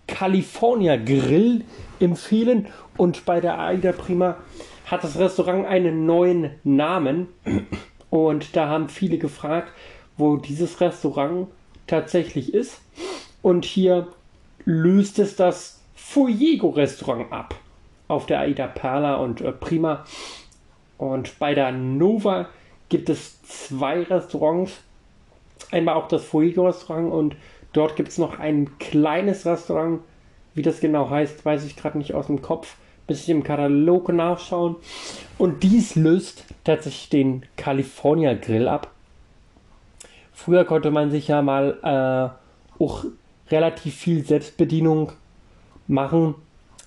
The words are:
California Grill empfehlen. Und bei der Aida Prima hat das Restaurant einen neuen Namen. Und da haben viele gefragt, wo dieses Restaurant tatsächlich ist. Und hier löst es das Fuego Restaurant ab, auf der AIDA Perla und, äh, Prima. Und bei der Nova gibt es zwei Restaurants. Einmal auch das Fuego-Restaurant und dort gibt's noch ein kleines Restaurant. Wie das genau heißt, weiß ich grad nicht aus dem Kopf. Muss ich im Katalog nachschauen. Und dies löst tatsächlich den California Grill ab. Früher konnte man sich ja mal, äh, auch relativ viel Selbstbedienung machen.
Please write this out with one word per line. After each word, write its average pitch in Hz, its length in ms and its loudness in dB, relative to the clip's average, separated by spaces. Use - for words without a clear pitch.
California 190 880 0
Grill 139 720 2
empfehlen. 214 680 2
Und 175 300 0
bei 170 160 2
der 170 180 -2
Aida 180 320 0
Prima 175 460 0
hat - 180 -4
das 156 160 -6
Restaurant 185 460 0
einen 165 400 0
neuen 170 460 2
Namen. 151 640 2
Und 156 460 0
da 156 140 2
haben 156 180 -2
viele 170 300 -2
gefragt, 156 560 -4
wo 147 220 4
dieses 143 420 -6
Restaurant 165 720 -2
tatsächlich 160 640 -2
ist. 233 260 -2
Und 180 240 2
hier 180 420 2
löst 185 560 4
es 202 160 0
das - 460 0
Fuego 262 760 2
Restaurant 135 640 -2
ab, 110 220 -12
auf 147 180 -2
der 143 140 0
AIDA 139 280 -2
Perla 139 480 -2
und, 127 260 -4
äh, 131 100 -4
Prima. 160 540 -4
Und 131 420 -6
bei 147 140 -2
der 135 180 0
Nova 175 760 0
gibt - 200 -2
es - 340 -8
zwei 139 600 -6
Restaurants. 175 800 -2
Einmal 165 240 0
auch 156 120 -2
das 143 160 -2
Fuego-Restaurant 170 880 0
und 156 240 0
dort 151 220 2
gibt's - 220 -6
noch - 220 -2
ein 151 400 -2
kleines 165 640 0
Restaurant. 165 560 -2
Wie 151 80 -4
das 156 180 0
genau 151 300 0
heißt, 147 360 -4
weiß 147 200 0
ich 139 100 -14
grad - 200 -8
nicht 147 180 -4
aus 143 140 -4
dem 143 140 -2
Kopf. - 340 -8
Muss 147 140 -4
ich - 80 -6
im 160 140 2
Katalog 147 640 2
nachschauen. 170 640 -2
Und 185 260 0
dies 208 320 4
löst 160 500 2
tatsächlich 156 460 -2
den 131 360 2
California 143 800 0
Grill 113 340 0
ab. - 240 -4
Früher 175 280 4
konnte 156 260 0
man 151 180 2
sich 147 180 -2
ja 147 140 2
mal, 139 400 0
äh, 131 1040 -2
auch - 220 -4
relativ 160 460 0
viel 165 280 0
Selbstbedienung 156 880 0
machen. 143 480 2